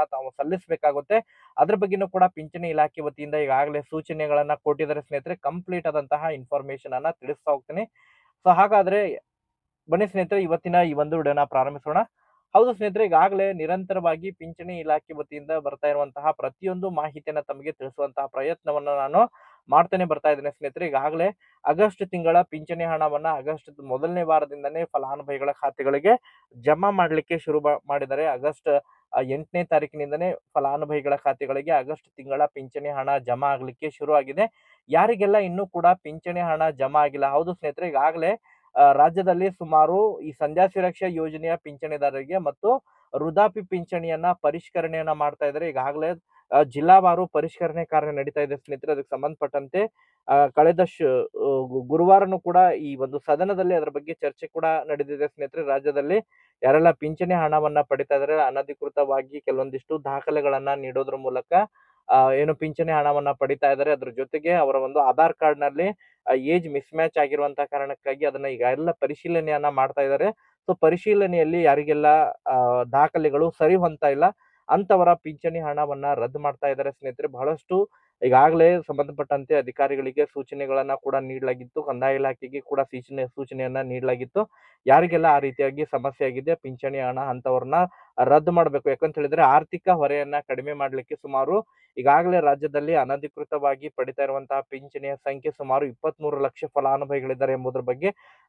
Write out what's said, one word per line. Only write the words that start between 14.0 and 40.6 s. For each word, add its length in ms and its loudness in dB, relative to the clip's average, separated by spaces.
ಪಿಂಚಣಿ 500 -14
ಇಲಾಖೆ 340 -2
ವತಿಯಿಂದ 360 -12
ಬರ್ತಾ 380 -4
ಇರುವಂತಹ 420 -2
ಪ್ರತಿಯೊಂದು 600 -6
ಮಾಹಿತಿಯನ್ನ 500 -6
ತಮಗೆ 320 -10
ತಿಳಿಸುವಂತಹ 540 -8
ಪ್ರಯತ್ನವನ್ನ 600 -6
ನಾನು 420 2
ಮಾಡ್ತಾನೆ 360 4
ಬರ್ತಾ 260 0
ಇದ್ದೇನೆ 200 -2
ಸ್ನೇಹಿತರೆ. 360 -10
ಈಗಾಗಲೇ 500 -2
ಆಗಸ್ಟ್ 440 0
ತಿಂಗಳ 320 4
ಪಿಂಚಣಿ 420 -8
ಹಣವನ್ನ 420 -2
ಆಗಸ್ಟ್ 540 -6
ಮೊದಲನೇ 420 -4
ವಾರದಿಂದನೇ 600 0
ಫಲಾನುಭವಿಗಳ 680 -4
ಖಾತೆಗಳಿಗೆ 880 0
ಜಮಾ 340 2
ಮಾಡ್ಲಿಕ್ಕೆ 480 0
ಶುರು 220 -2
ಮಾ-, 260 0
ಮಾಡಿದ್ದಾರೆ. 380 -2
ಆಗಸ್ಟ್, 580 0
ಆ, 60 2
ಎಂಟನೇ 440 -4
ತಾರೀಕಿನಿಂದನೇ 680 -2
ಫಲಾನುಭವಿಗಳ 840 -2
ಖಾತೆಗಳಿಗೆ 540 -4
ಆಗಸ್ಟ್ 460 -2
ತಿಂಗಳ 280 -2
ಪಿಂಚಣಿ 440 -8
ಹಣ 300 -2
ಜಮಾ 280 -4
ಆಗ್ಲಿಕ್ಕೆ 440 -6
ಶುರು 240 -2
ಆಗಿದೆ. 640 -2
ಯಾರಿಗೆಲ್ಲ 480 2
ಇನ್ನೂ 300 -2
ಕೂಡ 200 -2
ಪಿಂಚಣಿ 540 -2
ಹಣ 300 0
ಜಮಾ 300 -2
ಆಗಿಲ್ಲ, 260 0
ಹೌದು 280 -2
ಸ್ನೇಹಿತರೆ, 340 -6
ಈಗಾಗಲೇ, 520 0
ಆ, 160 8
ರಾಜ್ಯದಲ್ಲಿ 580 2
ಸುಮಾರು 720 2
ಈ 120 -12
ಸಂಧ್ಯಾ 340 0